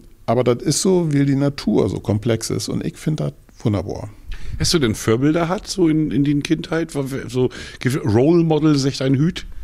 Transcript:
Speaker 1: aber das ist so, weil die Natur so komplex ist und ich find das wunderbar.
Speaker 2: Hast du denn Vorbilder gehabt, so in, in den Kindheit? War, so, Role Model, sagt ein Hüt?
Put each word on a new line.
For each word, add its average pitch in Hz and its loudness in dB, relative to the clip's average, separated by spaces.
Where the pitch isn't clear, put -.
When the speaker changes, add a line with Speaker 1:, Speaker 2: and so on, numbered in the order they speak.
Speaker 1:
aber 123 2
das 123 2
ist - 0
so, 175 2
weil 139 2
die 139 2
Natur 135 0
so 101 -4
komplex 110 0
ist 107 -4
und - -4
ich 160 -8
find 151 -4
das 147 -4
wunderbar. 104 -4
Speaker 2:
Hast - 0
du 175 2
denn 113 2
Vorbilder 143 0
gehabt, 175 -4
so 170 0
in, 156 0
in 131 2
den 143 0
Kindheit? 165 -4
War, 139 -4
so, 123 0
Role 147 4
Model, 156 4
sagt 131 -2
ein 135 2
Hüt? 160 0